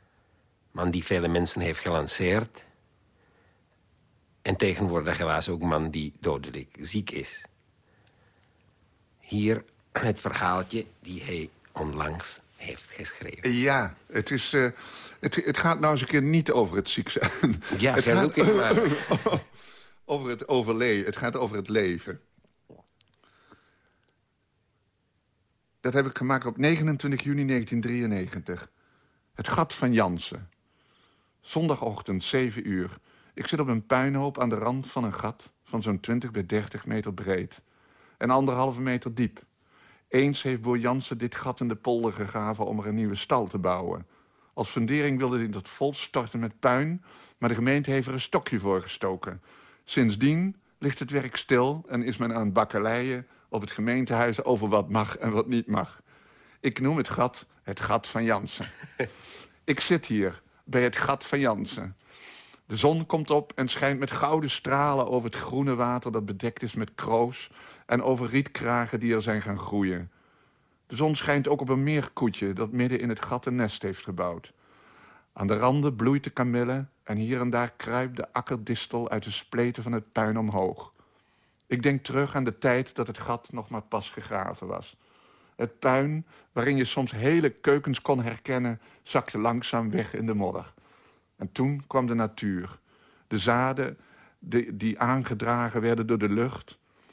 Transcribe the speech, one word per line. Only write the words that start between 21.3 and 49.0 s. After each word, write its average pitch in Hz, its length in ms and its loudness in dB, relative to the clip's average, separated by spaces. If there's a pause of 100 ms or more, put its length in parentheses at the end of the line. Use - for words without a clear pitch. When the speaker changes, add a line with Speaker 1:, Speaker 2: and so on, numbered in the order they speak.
Speaker 2:
over 113 200 -2
het 95 120 -6
leven. 95 520 0 (3500)
Dat - 120 -2
heb 135 140 4
ik 131 100 -6
gemaakt 131 300 0
op 113 100 -6
negenentwintig 147 640 2
juni 143 220 0
negentien 120 360 0
drieënnegentig. 101 880 -4 (640)
Het - 140 -6
gat - 260 0
van 127 180 2
Jansen. 92 560 0 (920)
Zondagochtend, 117 840 -2
zeven 123 440 0
uur. 92 220 0 (440)
Ik - 120 -8
zit 160 140 -2
op 147 80 2
een 113 180 0
puinhoop 139 540 0
aan 123 80 2
de 113 80 0
rand 123 340 -2
van 123 140 -2
een 101 100 -2
gat... - 380 -8 (120)
van 113 180 -4
zo'n 101 180 0
twintig 120 300 -2
bij 104 160 -4
dertig 104 400 -4
meter 110 280 -4
breed. 95 460 -4 (560)
En 120 140 0
anderhalve 131 500 2
meter 127 340 -2
diep. 117 320 -2 (640)
Eens 139 340 4
heeft 131 200 -2
boer 123 160 2
Jansen 123 400 -2
dit 117 160 -4
gat - 260 -6
in 123 80 0
de 110 80 -2
polder 117 360 0
gegraven 104 540 -4
om 107 120 -2
er 101 80 -4
een 107 80 -2
nieuwe 107 200 0
stal 117 320 0
te 98 120 -6
bouwen. 90 480 -2 (480)
Als 110 160 -6
fundering 135 480 0
wilde 127 200 0
hij 113 120 -2
dat 101 180 -8
vol - 260 -2
storten 120 440 -4
met 113 220 -4
puin, 147 440 2 (340)
maar 120 100 2
de 117 60 2
gemeente 135 360 2
heeft 135 160 2
er 131 60 -4
een 131 80 -4
stokje - 380 -2
voor 95 240 2
gestoken. 92 600 -6 (420)